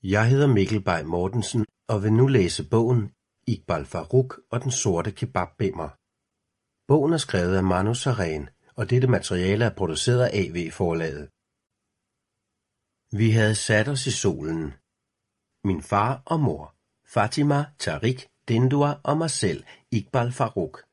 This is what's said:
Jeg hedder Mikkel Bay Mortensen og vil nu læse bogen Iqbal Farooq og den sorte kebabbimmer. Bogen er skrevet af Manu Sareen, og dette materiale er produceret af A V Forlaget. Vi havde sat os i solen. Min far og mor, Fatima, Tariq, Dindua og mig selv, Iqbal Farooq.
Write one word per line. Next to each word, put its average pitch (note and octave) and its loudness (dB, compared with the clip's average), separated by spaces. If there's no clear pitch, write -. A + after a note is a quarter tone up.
Jeg G#2 4
hedder C#3 4
Mikkel G2+ 2
Bay E2 0
Mortensen F#2+ -2
og G#2+ 0
vil A2 2
nu B2 6
læse F#2+ 0
bogen A#2 2
Iqbal F2 -4
Farooq B2+ 0
og B2 -4
den C3 -4
sorte F#2+ 0
kebabbimmer. F2 -4
Bogen D#3 4
er D#3+ 0
skrevet F#2 0
af F#2+ 2
Manu F#2+ 2
Sareen, F2 -4
og A2+ -6
dette B2+ 2
materiale G2+ 0
er G#2 -2
produceret G2 0
af - 0
A G2 0
V E2+ -6
Forlaget. D#2+ -4
Vi A2 2
havde A2 4
sat G#2+ 2
os C#3 -4
i C3 -2
solen. D#2+ -4
Min F#2+ 0
far A2 0
og E3 0
mor, D2+ -2
Fatima, C#3+ 0
Tariq, G#2+ -4
Dindua C#3+ 2
og D3 0
mig D#3+ -2
selv, - -2
Iqbal A#2+ -2
Farooq. - -4